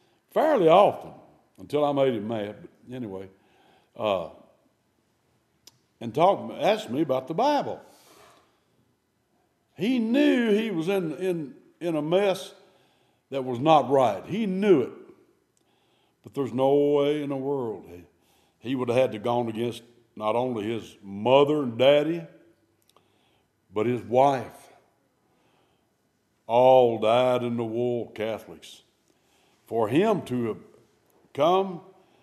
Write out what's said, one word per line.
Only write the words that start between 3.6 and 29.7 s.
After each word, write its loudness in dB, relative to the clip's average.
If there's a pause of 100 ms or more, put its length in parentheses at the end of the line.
uh, -2 (1700)
and -10
talk, 0
ask 0
me -2
about -2
the -8
Bible. -2 (1900)
He -2
knew 2
he -2
was -4
in, -2
in, -4 (260)
in -4
a -2
mess 0 (720)
that -6
was -6
not 4
right. 2
He -4
knew 4
it. -4 (1300)
But -20
there's -6
no 2
way 2
in -6
the -6
world -6
he, -18 (540)
he -8
would -4
have 2
had 2
to -10
gone -2
against -6 (320)
not -4
only -4
his -10
mother 4
and -6
daddy, 2 (1500)
but -2
his -4
wife. -2 (1700)
All 6
died 2
in -4
the -4
war, -4
Catholics. -10 (840)
For 0